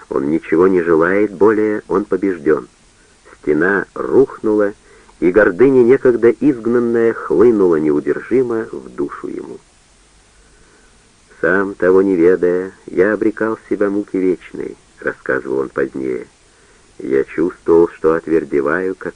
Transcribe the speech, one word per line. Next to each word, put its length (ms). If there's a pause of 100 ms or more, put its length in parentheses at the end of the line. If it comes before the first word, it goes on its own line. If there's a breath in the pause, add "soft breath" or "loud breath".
Он 220
ничего 360
не 160
желает 500
более, 560
он 160
побеждён. 640 (640 soft breath)
Стена 600
рухнула, 800 (480 soft breath)
и 100
гордыня, 520
некогда 480
изгнанная, 800
хлынула 640
неудержимо 960
в 160
душу 400
ему. 300 (1800 soft breath)
«Сам 320
того 260
не 160
ведая, 560 (140)
я 260
обрекал 460 (100)
себя 220
муке 280
вечной», 580 (240)
рассказывал 580
он 100
позднее. 580 (720 soft breath)
«Я 260
чувствовал, 640
что 260
отвердеваю, 800
как 220